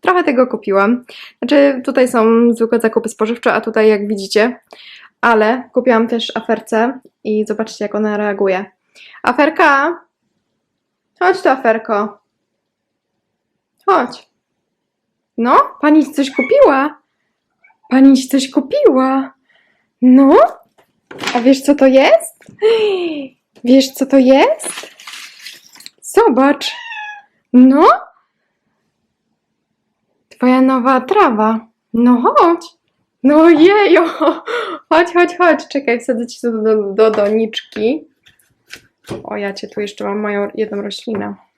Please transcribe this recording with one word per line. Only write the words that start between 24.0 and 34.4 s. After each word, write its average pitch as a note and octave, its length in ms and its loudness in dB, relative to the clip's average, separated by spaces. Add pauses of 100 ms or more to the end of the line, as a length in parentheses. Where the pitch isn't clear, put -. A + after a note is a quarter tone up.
to C4+ 120 2
jest? C#4 720 2 (1120)
Zobacz. C#4+ 680 -4 (840)
No? C4 340 6 (2500)
Twoja B3+ 320 0
nowa C4 400 0
trawa. A3+ 680 0 (260)
No A#3+ 280 2
chodź. F#4 440 0 (580)
No D4 180 4
ojejo. F4 680 4 (840)